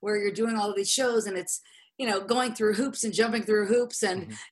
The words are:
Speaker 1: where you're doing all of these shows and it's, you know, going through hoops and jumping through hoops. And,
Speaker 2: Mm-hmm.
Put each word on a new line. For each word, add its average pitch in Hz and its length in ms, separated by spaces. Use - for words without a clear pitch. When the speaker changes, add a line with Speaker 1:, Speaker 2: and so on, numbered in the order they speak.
Speaker 1:
where 208 160
you're 202 140
doing 226 260
all 208 120
of 196 60
these 196 160
shows 240 340
and 196 100
it's, - 260
you 262 80
know, 196 160
going 240 320
through 214 200
hoops 254 320
and 214 80
jumping 226 300
through 208 220
hoops. 240 380
And, 185 200
Speaker 2:
Mm-hmm. 214 100